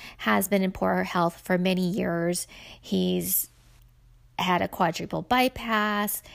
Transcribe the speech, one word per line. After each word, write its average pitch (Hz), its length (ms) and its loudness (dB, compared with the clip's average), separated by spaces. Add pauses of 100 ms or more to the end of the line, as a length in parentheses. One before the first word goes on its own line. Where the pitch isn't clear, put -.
(180)
has 202 300 2
been 196 160 2
in 185 80 0
poor 185 320 0
health 175 420 0
for 180 140 2
many 185 280 2
years. 175 600 0 (340)
He's 180 680 0 (880)
had 180 240 2
a 185 40 -4
quadruple 170 540 -2
bypass. 220 1000 0 (120)